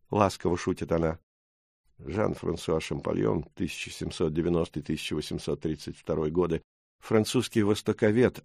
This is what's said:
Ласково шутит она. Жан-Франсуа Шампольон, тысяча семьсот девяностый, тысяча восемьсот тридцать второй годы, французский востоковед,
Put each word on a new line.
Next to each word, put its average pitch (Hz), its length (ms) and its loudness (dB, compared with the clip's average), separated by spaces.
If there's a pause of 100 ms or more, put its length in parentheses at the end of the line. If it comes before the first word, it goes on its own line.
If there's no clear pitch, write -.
(100)
Ласково 92 460 2
шутит 87 340 -2
она. 82 280 2 (880)
Жан-Франсуа 85 760 -2
Шампольон, 82 640 -2 (100)
тысяча - 360 -8
семьсот 80 440 -4
девяностый, 82 480 0
тысяча 78 320 -4
восемьсот 82 460 -4
тридцать 80 360 -6
второй 78 340 -2
годы, 82 320 0 (380)
французский 110 600 2
востоковед, 107 840 2